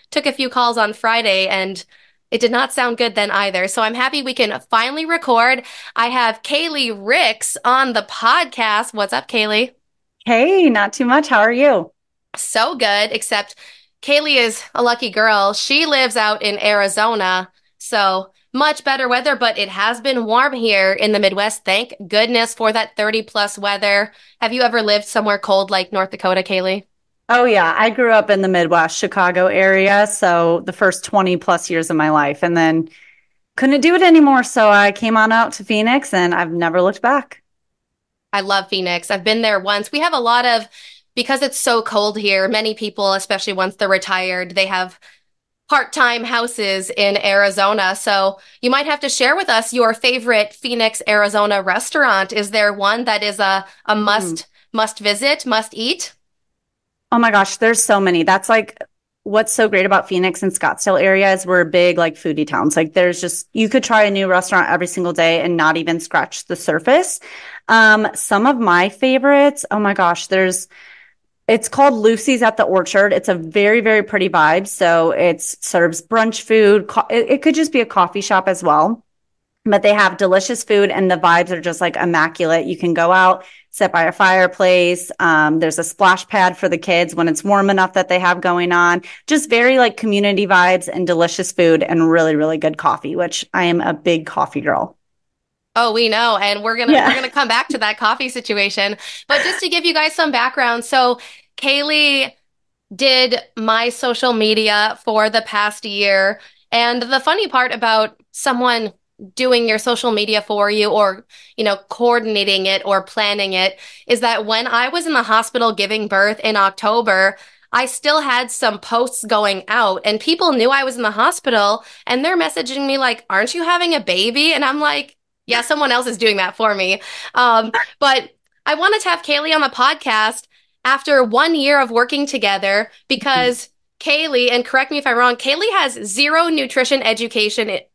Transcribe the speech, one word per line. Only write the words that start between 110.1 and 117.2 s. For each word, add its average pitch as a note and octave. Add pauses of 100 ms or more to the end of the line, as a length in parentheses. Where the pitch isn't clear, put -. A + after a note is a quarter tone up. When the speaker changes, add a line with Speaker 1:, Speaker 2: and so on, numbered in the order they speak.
Speaker 1:
media G#3
for G#3
you G#3
or, G3+ (300)
you A3+
know, G3+ (120)
coordinating G#3+
it F#3+
or G3
planning G3+
it F#3 (280)
is A#3
that A3+
when A3+
I A#3+
was E4+
in D#4+
the B3+
hospital A3+
giving G#3
birth G#3
in G#3+
October, G3 (340)